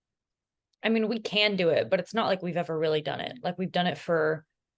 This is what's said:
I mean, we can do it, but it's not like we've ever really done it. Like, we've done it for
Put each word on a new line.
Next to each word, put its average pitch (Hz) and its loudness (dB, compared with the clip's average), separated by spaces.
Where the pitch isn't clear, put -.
I 220 2
mean, 220 2
we 233 -2
can 208 2
do 180 2
it, 135 2
but 190 2
it's - -10
not 220 0
like 185 0
we've 175 -2
ever 165 -2
really 156 2
done 147 -4
it. - -8
Like, 175 -4
we've 185 -4
done 180 0
it 143 -2
for 156 0